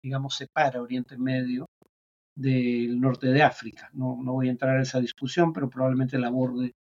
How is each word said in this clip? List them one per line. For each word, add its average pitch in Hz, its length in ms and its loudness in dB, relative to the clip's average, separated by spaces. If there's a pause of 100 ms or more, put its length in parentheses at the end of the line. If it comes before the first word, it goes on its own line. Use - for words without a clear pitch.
digamos, 135 320 -4
separa 131 460 0
Oriente 123 360 -6
Medio 127 500 -2 (680)
del 123 640 0
norte 131 280 2
de 139 160 6
África. - 500 0
No, 127 300 -4
no 127 100 -4
voy 127 140 0
a 127 40 0
entrar 131 240 0
en 131 60 2
esa 131 180 -2
discusión, 151 540 0
pero 143 160 -4
probablemente 131 480 0
la 120 100 0
aborde 127 440 -2 (100)